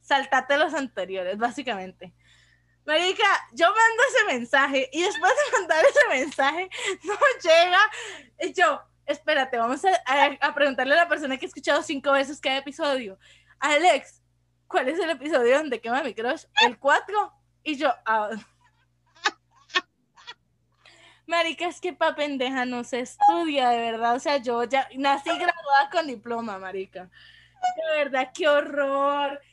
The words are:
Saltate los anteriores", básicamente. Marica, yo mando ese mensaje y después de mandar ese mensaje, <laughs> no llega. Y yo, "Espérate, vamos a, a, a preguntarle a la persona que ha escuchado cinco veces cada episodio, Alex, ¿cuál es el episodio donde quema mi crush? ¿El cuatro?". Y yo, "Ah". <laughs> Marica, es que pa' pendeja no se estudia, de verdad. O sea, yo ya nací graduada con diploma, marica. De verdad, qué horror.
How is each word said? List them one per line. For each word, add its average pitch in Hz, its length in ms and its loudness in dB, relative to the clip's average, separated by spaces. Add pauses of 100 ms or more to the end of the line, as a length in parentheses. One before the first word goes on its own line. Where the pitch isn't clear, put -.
Saltate 269 580 0
los 311 160 0
anteriores", 190 640 -6
básicamente. 208 760 -6 (720)
Marica, 359 400 0 (280)
yo 277 140 2
mando 453 440 4
ese 415 280 2
mensaje 269 540 0
y 311 100 -2
después 359 300 2
de 494 260 0
mandar 330 280 2
ese 554 220 6
mensaje, 302 600 -2 (180)
<laughs> 392 180 -6
no 381 100 -4 (280)
llega. 359 380 6 (600)
Y 320 120 -6
yo, 330 280 2 (260)
"Espérate, 285 500 -2
vamos 233 280 -2
a, 381 40 4 (180)
a, 277 200 4 (220)
a 285 60 -4
preguntarle 269 400 0
a 339 100 6
la 339 40 -8
persona 285 300 -4
que 339 80 -10
ha - 20 -8
escuchado 311 340 0
cinco 285 300 -2
veces 277 280 0
cada 269 180 -2
episodio, 262 600 -6 (400)
Alex, 302 640 2 (460)
¿cuál 277 200 -2
es 330 120 -4
el 330 100 -2
episodio 269 480 2
donde 277 220 -4
quema 240 240 -2
mi 240 100 -6
crush? 254 300 -6 (200)
¿El 240 140 0
cuatro?". 381 540 0 (320)
Y 302 120 -4
yo, 269 160 0 (120)
"Ah". 214 260 0 (920)
<laughs> - 600 -6 (1400)
Marica, 330 400 -2
es 339 140 -8
que 359 120 -6
pa' 311 220 0
pendeja 269 520 -4
no 247 180 -6
se 240 160 -6
estudia, 285 720 2
de 233 100 2
verdad. 233 340 -2
O 269 60 -4
sea, 285 160 0
yo 240 260 -2
ya 247 340 -2
nací 277 340 0
graduada 285 600 2
con 330 160 -2
diploma, 233 540 -8
marica. 190 500 -12 (800)
De - 60 0
verdad, 262 360 -2
qué 330 140 -2
horror. 285 920 0 (120)